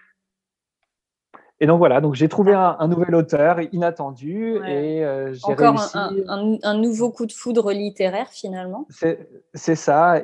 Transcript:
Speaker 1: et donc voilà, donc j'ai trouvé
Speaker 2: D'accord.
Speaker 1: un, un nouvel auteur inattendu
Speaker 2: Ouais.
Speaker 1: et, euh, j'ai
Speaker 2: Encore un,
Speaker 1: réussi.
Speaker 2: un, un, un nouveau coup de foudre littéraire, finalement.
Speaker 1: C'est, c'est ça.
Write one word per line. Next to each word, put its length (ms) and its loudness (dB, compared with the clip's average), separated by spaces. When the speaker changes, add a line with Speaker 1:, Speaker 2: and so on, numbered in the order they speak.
Speaker 1:
et 80 2
donc 100 6
voilà, 240 4
donc 140 0
j'ai 120 2
trouvé 240 2
Speaker 2:
D'accord. 300 2
Speaker 1:
un, 40 0
un 40 0
nouvel 260 0
auteur 440 2
inattendu 880 -4
Speaker 2:
Ouais. 120 -8
Speaker 1:
et, 80 -2
euh, 280 -6
j'ai 200 -4
Speaker 2:
Encore 140 4
un, 140 -4
Speaker 1:
réussi. 180 -4
Speaker 2:
un, 260 -2
un, 100 0
un 140 0
nouveau 320 0
coup 160 -8
de 60 -8
foudre 400 -2
littéraire, 580 -4
finalement. 600 -12
Speaker 1:
C'est, 400 -4
c'est 220 -2
ça. 480 4